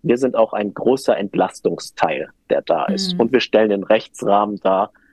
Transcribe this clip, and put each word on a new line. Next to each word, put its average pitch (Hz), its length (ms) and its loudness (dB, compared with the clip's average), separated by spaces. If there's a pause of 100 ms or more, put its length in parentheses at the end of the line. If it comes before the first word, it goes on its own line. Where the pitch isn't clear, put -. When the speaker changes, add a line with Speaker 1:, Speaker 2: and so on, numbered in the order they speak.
Speaker 1:
Wir 123 140 2
sind 127 180 -2
auch 113 160 2
ein 104 220 -4
großer 127 440 0
Entlastungsteil, 87 1120 -4 (220)
der - 120 0
da - 260 0
ist. 185 260 -4
Speaker 2:
Mhm. 175 80 -2
Speaker 1:
Und 120 100 0
wir 127 80 4
stellen 110 300 2
den 98 140 -2
Rechtsrahmen 104 760 0
dar, 95 340 0 (220)